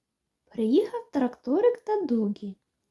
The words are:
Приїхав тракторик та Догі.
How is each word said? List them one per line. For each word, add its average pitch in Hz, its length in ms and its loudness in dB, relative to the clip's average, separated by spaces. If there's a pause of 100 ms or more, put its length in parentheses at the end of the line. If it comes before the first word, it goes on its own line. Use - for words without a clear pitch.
(440)
Приїхав 403 680 0
тракторик 294 720 0
та 427 200 -2
Догі. 214 560 -2 (340)